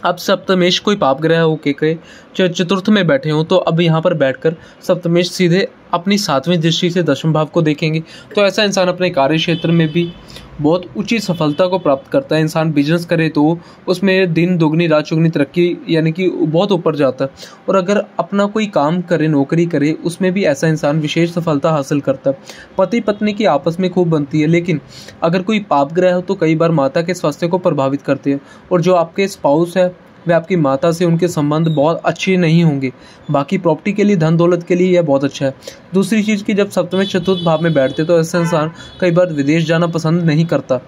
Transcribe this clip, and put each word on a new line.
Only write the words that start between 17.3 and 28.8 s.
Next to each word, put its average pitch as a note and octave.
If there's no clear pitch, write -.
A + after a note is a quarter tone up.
और G3
अगर G3
अपना G3+
कोई G#3
काम F3
करे, E3
नौकरी D#3
करे, D#3
उसमें F#3
भी F#3+
ऐसा D#3+
इंसान D#3
विशेष E3
सफलता E3
हासिल C#3+
करता C3+
है। C3+
पति F#3+
पत्नी G#3+
की G#3
आपस E3
में F#3
खूब F3+
बनती D#3
है, D3+
लेकिन E3+
अगर E3+
कोई G#3
पाप C#3+
ग्रह F3+
हो F3+
तो F#3
कई D#3+
बार E3
माता E3
के F3
स्वास्थ्य E3+
को F3+
प्रभावित C#3+
करते C#3
हैं, C#3
और F3